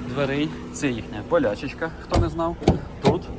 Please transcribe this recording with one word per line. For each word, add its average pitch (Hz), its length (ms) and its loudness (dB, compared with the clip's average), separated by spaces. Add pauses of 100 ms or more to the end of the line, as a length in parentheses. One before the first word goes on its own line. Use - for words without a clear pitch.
дверей, 139 400 2 (240)
це - 140 0
їхня 110 420 -2
болячечка, 147 600 2 (120)
хто - 180 4
не 170 80 4
знав. 165 260 0 (460)
Тут 180 200 2 (180)